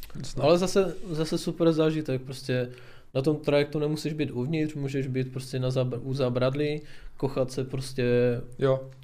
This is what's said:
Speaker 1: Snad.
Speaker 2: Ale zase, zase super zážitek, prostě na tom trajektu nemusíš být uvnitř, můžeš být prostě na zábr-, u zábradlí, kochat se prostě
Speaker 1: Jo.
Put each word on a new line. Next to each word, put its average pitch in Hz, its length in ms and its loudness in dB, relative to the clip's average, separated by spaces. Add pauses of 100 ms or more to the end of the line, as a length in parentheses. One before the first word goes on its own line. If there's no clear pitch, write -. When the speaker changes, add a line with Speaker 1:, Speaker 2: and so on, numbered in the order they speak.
(240)
Speaker 1:
Snad. 131 200 -4
Speaker 2:
Ale 165 140 6
zase, 185 360 2 (160)
zase 160 280 -2
super 165 340 2
zážitek, 156 500 2
prostě 127 460 -4 (460)
na 131 80 2
tom 151 140 2
trajektu 147 420 2
nemusíš 151 340 -2
být 151 180 -2
uvnitř, 151 440 0
můžeš 139 320 -2
být 131 260 -2
prostě 131 260 -6
na 127 100 0
zábr-, 127 340 0
u 135 120 -4
zábradlí, 135 640 0 (360)
kochat 131 360 0
se 131 120 -2
prostě 127 400 -4 (540)
Speaker 1:
Jo. 131 220 4 (240)